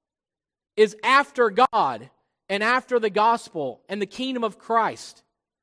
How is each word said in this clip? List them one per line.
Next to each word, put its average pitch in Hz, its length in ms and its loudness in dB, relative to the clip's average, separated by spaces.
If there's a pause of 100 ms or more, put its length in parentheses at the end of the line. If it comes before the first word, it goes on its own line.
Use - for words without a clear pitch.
(760)
is 214 280 4
after 254 460 2
God 180 600 0 (380)
and 202 140 -4
after 247 360 0
the 214 120 -2
gospel 190 800 -2
and 202 140 -6
the 190 40 -6
kingdom 254 360 -8
of 220 160 -6
Christ, 220 640 -4 (400)